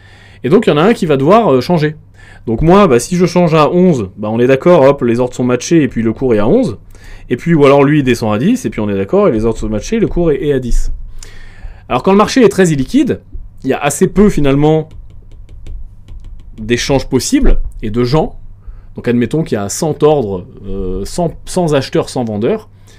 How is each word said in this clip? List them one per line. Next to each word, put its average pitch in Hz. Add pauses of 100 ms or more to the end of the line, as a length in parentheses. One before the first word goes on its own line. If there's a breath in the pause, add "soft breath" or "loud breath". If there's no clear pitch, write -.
(420 soft breath)
Et -
donc 208
il 185
y -
en 147
a 156
un 226
qui 190
va 147
devoir, 175
euh, 131
changer. 151 (500 loud breath)
Donc 113
moi, 185
bah, 120
si 180
je 180
change 170
à 147
onze, 156
bah, 104
on 117
est 123
d'accord, 139
hop, 139
les 120
ordres 123
sont 131
matchés 123
et 127
puis 117
le 113
cours 123
est 107
à 101
onze. 196 (500 soft breath)
Et 123
puis, 170
ou 143
alors 139
lui, 147
il -
descend 113
à 104
dix, 214
et 110
puis 113
on 104
est 101
d'accord, 180
et 139
les 107
ordres 113
sont 113
matchés, 107
le 165
cours 170
est, 139
est 147
à 135
dix. 120 (960 loud breath)
Alors 123
quand 190
le 196
marché 214
est 202
très 185
illiquide, 151 (420)
il 131
y -
a -
assez 147
peu 202
finalement 147 (1700)
d'échanges 120
possibles 254 (220)
et 110
de 120
gens. 156 (560 soft breath)
Donc -
admettons 120
qu'il 123
y -
a 101
cent 151
ordres, 123 (200)
euh, 95
cent, 170 (120)
cent 170
acheteurs, 143
cent 127
vendeurs, 117 (280 soft breath)